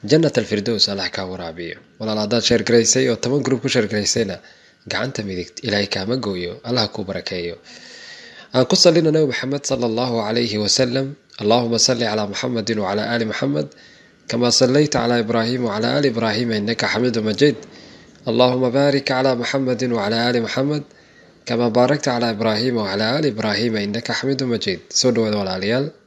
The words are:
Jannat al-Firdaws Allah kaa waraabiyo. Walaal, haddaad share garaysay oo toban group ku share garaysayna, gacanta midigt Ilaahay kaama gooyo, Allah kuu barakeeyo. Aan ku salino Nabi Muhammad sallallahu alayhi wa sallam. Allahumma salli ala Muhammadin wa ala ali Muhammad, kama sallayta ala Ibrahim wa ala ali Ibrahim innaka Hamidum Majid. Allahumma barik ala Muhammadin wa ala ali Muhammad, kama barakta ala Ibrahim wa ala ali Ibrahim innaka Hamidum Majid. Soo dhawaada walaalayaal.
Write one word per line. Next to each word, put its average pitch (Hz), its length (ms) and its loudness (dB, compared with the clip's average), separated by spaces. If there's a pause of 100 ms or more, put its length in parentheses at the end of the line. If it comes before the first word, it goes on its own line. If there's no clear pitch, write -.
Jannat 156 340 4
al-Firdaws 104 520 0
Allah 98 220 -6
kaa 98 160 -6
waraabiyo. 85 500 -10 (220)
Walaal, 107 240 -2
haddaad 113 200 0
share 110 200 4
garaysay 117 460 4
oo 113 60 0
toban 127 280 -2
group 127 180 0
ku 135 60 -4
share 117 200 2
garaysayna, 101 520 -2 (480)
gacanta 110 360 -4
midigt 92 400 -8
Ilaahay 101 240 0
kaama 98 300 -2
gooyo, 92 460 -6
Allah 120 240 0
kuu 104 160 -8
barakeeyo. 87 520 -6 (1000)
Aan 127 120 4
ku - 100 2
salino 165 360 6
Nabi 156 160 4
Muhammad 135 380 -4
sallallahu 120 580 -2
alayhi 110 340 0
wa 104 100 0
sallam. 135 480 0 (240)
Allahumma 117 400 2
salli 120 280 2
ala 107 200 0
Muhammadin 113 520 -2
wa 98 120 -2
ala 107 200 -2
ali 117 140 0
Muhammad, 139 420 -2 (600)
kama 120 240 0
sallayta 135 520 4
ala 120 160 2
Ibrahim 117 480 0
wa 101 80 -2
ala 120 220 0
ali 143 100 2
Ibrahim 113 440 0
innaka 107 360 -2
Hamidum 113 380 0
Majid. 117 300 2 (720)
Allahumma 123 460 2
barik 139 400 2
ala 131 240 2
Muhammadin 123 560 -2
wa 110 160 0
ala 117 200 0
ali 120 120 2
Muhammad, 139 440 -2 (640)
kama 120 260 0
barakta 127 440 2
ala 117 160 0
Ibrahim 113 440 0
wa 107 160 -2
ala 110 280 0
ali 151 160 0
Ibrahim 110 400 0
innaka 104 400 -4
Hamidum 135 320 -2
Majid. 101 320 -2 (120)
Soo 127 200 2
dhawaada 107 320 2
walaalayaal. 104 480 -2 (160)